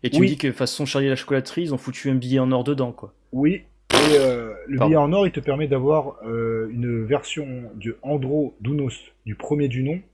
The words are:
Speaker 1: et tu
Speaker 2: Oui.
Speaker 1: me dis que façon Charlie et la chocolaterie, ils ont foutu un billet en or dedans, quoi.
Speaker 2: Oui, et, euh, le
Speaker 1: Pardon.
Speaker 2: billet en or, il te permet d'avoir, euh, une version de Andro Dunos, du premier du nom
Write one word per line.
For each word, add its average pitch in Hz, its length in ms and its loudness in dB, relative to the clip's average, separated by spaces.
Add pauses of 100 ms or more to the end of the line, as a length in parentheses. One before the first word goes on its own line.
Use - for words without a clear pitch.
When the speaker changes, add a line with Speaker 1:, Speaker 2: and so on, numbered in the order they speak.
Speaker 1:
et 127 60 -2
tu 139 120 0
Speaker 2:
Oui. - 20 8
Speaker 1:
me 127 60 6
dis 143 100 0
que 135 140 0
façon 131 340 -2
Charlie 139 200 0
et 139 40 2
la 131 60 0
chocolaterie, 135 460 -2
ils 156 120 -2
ont 123 40 -4
foutu - 300 -6
un 135 60 2
billet 127 240 2
en 127 120 2
or 123 140 2
dedans, 131 280 -2
quoi. - 200 -16 (200)
Speaker 2:
Oui, 151 320 0 (280)
et, 139 40 6 (180)
euh, 123 400 2 (120)
le 135 120 -4
Speaker 1:
Pardon. 123 100 4
Speaker 2:
billet 160 80 6
en 147 160 4
or, 196 140 4
il 175 60 -2
te 147 80 -6
permet 143 280 -2
d'avoir, 139 560 0
euh, 113 460 -2
une 120 340 -2
version 139 420 -2 (280)
de 110 260 -8
Andro 143 640 -2
Dunos, 135 320 -2 (320)
du 107 80 -6
premier 147 340 -2
du 127 140 -2
nom 156 180 -2 (140)